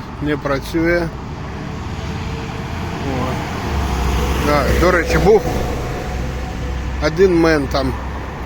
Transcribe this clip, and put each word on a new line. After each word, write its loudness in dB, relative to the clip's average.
не 0
працює. 0
О. -2
Да, 4
до 6
речі, 2
був 6
один 4
мент 4
там, 0